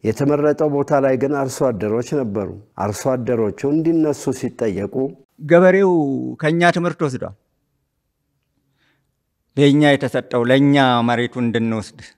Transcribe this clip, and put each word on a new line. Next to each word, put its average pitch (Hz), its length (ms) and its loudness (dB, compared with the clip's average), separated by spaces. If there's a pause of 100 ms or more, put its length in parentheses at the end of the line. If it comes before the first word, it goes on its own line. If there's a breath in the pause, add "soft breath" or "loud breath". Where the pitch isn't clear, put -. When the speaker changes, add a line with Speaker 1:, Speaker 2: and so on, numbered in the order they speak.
Speaker 1:
የተመረጠው 147 640 0
ቦታ 143 300 -2
ላይ 135 180 2
ግን 139 180 -2
አርሶ 135 300 -4
አደሮች 110 480 -2
ነበሩ። 107 360 -4 (280)
አርሶ 101 320 -4
አደሮቹ 117 580 -2
እንዲነሱ 156 560 0 (100)
ሲጠየቁ 101 640 -6 (460)
Speaker 2:
ገበሬው 180 500 4 (460)
ከኛ 160 240 -2 (100)
ትምህርት 170 300 -4
ወስዷል። 131 340 -6 (2250)
ለኛ 143 320 4
የተሰጠው፣ 131 560 0
ለኛ 139 300 4 (260)
መሬቱን 120 440 -2
እንድንወስድ፣ 113 540 -4 (180)